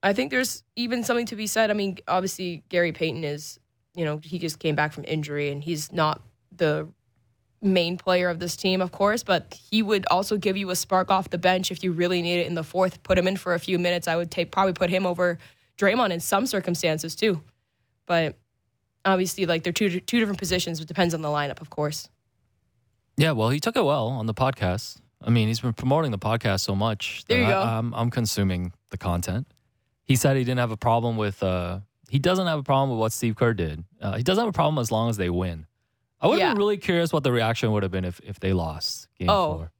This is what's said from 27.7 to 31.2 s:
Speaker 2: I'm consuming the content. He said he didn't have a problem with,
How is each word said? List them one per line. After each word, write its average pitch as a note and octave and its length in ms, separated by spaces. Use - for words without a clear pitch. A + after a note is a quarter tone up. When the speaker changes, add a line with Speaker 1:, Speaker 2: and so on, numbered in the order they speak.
Speaker 2:
I'm A#2 160
consuming F#2+ 640
the F#2+ 80
content. F2+ 480
He C3+ 100
said C3+ 220
he B2+ 80
didn't B2 160
have A#2+ 100
a A2 60
problem A#2 400
with, G#2 260